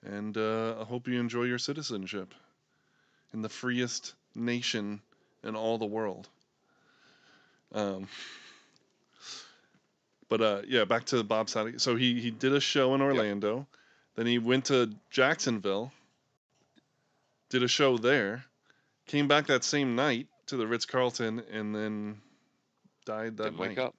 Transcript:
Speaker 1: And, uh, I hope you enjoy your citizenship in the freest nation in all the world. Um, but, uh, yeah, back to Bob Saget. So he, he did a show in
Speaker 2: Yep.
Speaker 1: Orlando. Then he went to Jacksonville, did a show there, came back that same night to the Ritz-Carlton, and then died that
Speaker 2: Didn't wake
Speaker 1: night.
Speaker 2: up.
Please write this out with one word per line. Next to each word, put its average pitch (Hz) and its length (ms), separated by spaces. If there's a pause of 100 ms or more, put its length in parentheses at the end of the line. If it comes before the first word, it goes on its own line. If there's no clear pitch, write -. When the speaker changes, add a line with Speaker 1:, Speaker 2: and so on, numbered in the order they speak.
Speaker 1:
And, 104 360
uh, 110 420
I 113 40
hope 120 240
you 123 120
enjoy 120 240
your 123 140
citizenship 107 720 (1000)
in 110 80
the 110 80
freest 123 640 (200)
nation 117 680 (400)
in 110 120
all 113 220
the 110 100
world. 104 420 (1400)
Um, 98 360 (2250)
but, 110 120
uh, 104 260
yeah, 120 180
back 113 220
to 120 160
Bob 110 280
Saget. 117 300
So 120 160
he, 123 240
he 117 100
did 127 240
a 143 60
show 135 340
in 135 60
Speaker 2:
Yep. 139 100
Speaker 1:
Orlando. 107 560 (480)
Then 117 120
he 120 120
went 123 280
to 123 240 (200)
Jacksonville, 120 840 (1600)
did 131 140
a 123 60
show 135 300
there, 120 460 (640)
came 143 220
back 147 200
that 131 160
same 139 320
night 127 300 (200)
to 139 100
the 113 100
Ritz-Carlton, 117 720 (100)
and 107 240
then 107 460 (840)
died 110 340
that 107 60
Speaker 2:
Didn't 85 140
wake 95 180
Speaker 1:
night. 127 100
Speaker 2:
up. - 120